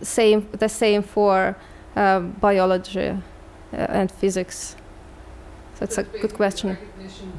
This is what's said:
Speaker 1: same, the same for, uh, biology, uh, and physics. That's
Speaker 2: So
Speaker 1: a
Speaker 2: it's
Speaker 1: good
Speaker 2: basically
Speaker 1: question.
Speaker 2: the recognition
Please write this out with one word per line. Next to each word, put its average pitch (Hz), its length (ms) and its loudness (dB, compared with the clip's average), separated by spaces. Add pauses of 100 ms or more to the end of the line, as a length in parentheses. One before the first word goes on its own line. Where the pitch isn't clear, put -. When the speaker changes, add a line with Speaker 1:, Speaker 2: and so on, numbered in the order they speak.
Speaker 1:
same, 214 500 4
the 220 180 0
same 208 320 2
for, 196 540 2 (400)
uh, 190 240 4
biology, 185 800 2 (100)
uh, 196 80 -4 (560)
and - 380 0
physics. - 640 -4 (1040)
That's 208 160 -4
Speaker 2:
So 202 60 -2
Speaker 1:
a 196 40 -2
Speaker 2:
it's - 60 -18
Speaker 1:
good 208 100 -10
Speaker 2:
basically 208 160 -2
Speaker 1:
question. 196 320 0
Speaker 2:
the 185 60 -4
recognition 190 640 -16